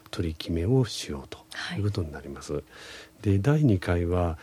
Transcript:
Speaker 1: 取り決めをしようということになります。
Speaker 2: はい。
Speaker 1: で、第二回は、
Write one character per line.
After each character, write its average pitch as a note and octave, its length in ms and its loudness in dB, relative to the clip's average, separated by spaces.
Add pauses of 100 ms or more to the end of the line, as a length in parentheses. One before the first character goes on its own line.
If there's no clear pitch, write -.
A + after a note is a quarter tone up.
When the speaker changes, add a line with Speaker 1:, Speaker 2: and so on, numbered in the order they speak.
Speaker 1:
取 E2+ 200 -2
り D#2+ 40 -4
決 - 180 -8
め E2+ 140 0
を C3 200 6
し - 240 -10
よ C#2+ 160 -8
う - 40 -20
と - 80 -14 (400)
い - 20 -4
う G2 40 0
こ G#2 80 2
と F#2+ 100 -2
に D#2 100 -4
な C#2 80 -10
り C#2 80 -14
ま C2+ 140 -10
す。 - 120 -8
Speaker 2:
は D2 60 -2
い。 C#2 40 -12 (580)
Speaker 1:
で、 G2 160 4
第 D3 260 4
二 A2 160 6
回 F2 280 0
は、 F2 360 0